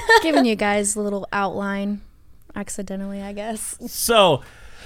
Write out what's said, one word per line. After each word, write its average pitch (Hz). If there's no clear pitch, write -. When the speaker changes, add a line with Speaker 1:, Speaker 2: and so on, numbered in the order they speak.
Speaker 1:
<laughs> 453
Speaker 2:
Giving 294
you 226
guys 208
a 214
little 202
outline 202
accidentally, 196
I 202
guess. 214
Speaker 3:
So, 269